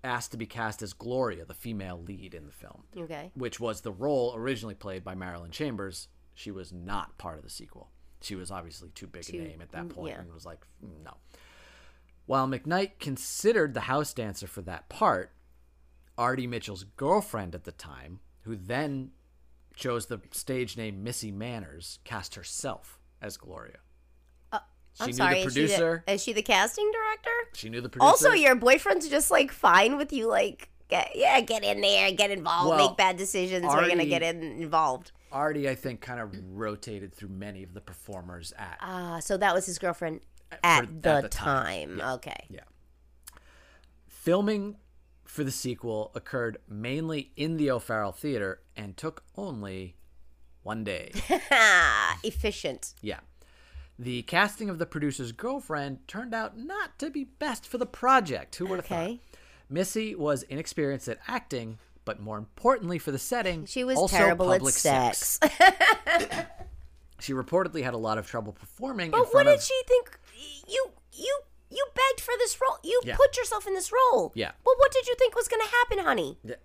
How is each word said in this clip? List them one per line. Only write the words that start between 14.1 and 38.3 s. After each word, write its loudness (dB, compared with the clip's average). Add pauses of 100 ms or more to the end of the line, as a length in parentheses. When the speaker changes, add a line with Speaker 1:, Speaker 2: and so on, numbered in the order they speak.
Speaker 1:
dancer -8
for -12
that -12
part, 0 (840)
Artie 0
Mitchell's -8 (100)
girlfriend -2
at -12
the -14
time, -18 (240)
who -10
then -6 (640)
chose -4
the -10 (100)
stage -6
name -8
Missy -8
Manners, -12
cast -10
herself -10 (220)
as -10
Gloria. -18 (720)
Speaker 2:
Uh, -4 (340)
Speaker 1:
She -8
Speaker 2:
I'm -4
Speaker 1:
knew -4
Speaker 2:
sorry, 4
Speaker 1:
the -2
Speaker 2:
is -4
she 2
the, 4
Speaker 1:
producer. 2
Speaker 2:
is 0
she -4
the 0
casting 2
director? -4 (240)
Speaker 1:
She -10
knew -4
the -8
producer. 6
Speaker 2:
Also, 8
your 8
boyfriend's 4
just, 2
like, 6
fine 8
with -4
you, 0
like, 2 (180)
get, 0
yeah, 6
get -2
in 0
there, 4
get 2
involved, 0
Speaker 1:
Well, 6
Speaker 2:
make -6
bad 4
decisions, -2
we're 4
gonna 4
Speaker 1:
Artie 2
Speaker 2:
get 2
in, -2
involved. -2 (220)
Speaker 1:
Artie, 0
I -2
think, -8
kind -10
of -10 (240)
rotated -8
through -16
many -10
of -16
the -14
performers -14